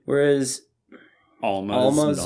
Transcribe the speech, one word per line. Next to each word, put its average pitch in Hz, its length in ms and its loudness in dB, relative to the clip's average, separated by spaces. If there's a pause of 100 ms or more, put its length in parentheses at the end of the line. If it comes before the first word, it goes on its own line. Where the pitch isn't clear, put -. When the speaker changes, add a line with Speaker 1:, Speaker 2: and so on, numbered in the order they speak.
Speaker 1:
Whereas 139 580 0 (800)
Speaker 2:
Alma's 101 340 -4
Speaker 1:
Alma's 143 500 2